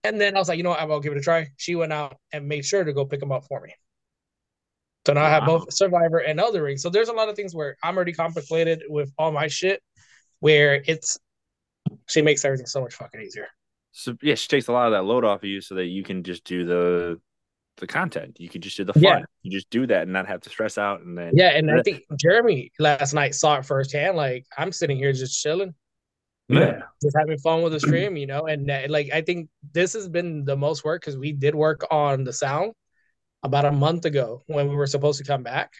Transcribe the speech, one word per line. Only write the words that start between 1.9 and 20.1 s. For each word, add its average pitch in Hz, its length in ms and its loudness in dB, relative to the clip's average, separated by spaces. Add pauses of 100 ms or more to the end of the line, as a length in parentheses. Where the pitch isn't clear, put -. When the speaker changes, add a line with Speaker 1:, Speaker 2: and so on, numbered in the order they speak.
Speaker 1:
out 147 240 -6 (160)
and 143 140 -8
made 147 180 -4
sure 190 180 2
to 151 100 -2
go 139 120 0
pick 139 160 -6
'em 143 100 -6
up 131 160 -4
for 131 140 -8
me. - 120 -20 (1300)
So 143 80 4
now 147 120 4
I 151 40 6
have 151 180 6
Speaker 2:
Wow. 165 120 4
Speaker 1:
both - 140 -10
Survivor 170 460 2
and 151 200 -2
Elden 208 220 0
Ring. 139 160 -4
So 165 120 -6
there's 220 200 2
a 240 40 -6
lot 220 160 0
of 208 60 -8
things 190 200 -10
where 143 280 -8
I'm 175 120 -4
already 175 180 0
complicated 165 760 -2
with 147 300 -4
all 156 140 0
my 151 160 -2
shit, 185 340 -2 (580)
where 147 460 6
it's, - 320 -4 (920)
she 156 140 2
makes 151 240 2
everything 131 220 -2
so 135 140 -6
much 120 120 -10
fucking - 280 -18
easier. - 260 -14 (460)
Speaker 2:
So, 123 280 -10
yeah, 143 140 2
she - 120 -6
takes 139 200 2
a 120 40 0
lot 123 160 4
of 113 60 4
that 95 100 2
load 117 220 2
off 101 140 2
of 101 100 -8
you 98 100 -6
so 95 160 -14
that 92 100 -2
you 92 180 -6
can 92 200 -6
just 87 200 -10
do 90 220 -4
the, 87 540 0 (580)
the - 100 -12
content. 165 520 -6
You - 80 -16
can 165 140 -12
just - 160 -12
do 98 80 -6
the 101 80 -6
fun. 151 100 8
Speaker 1:
Yeah. 196 140 8 (240)
Speaker 2:
You 92 100 -10
just 95 200 -6
do 123 160 0
that 95 160 2
and 92 100 -6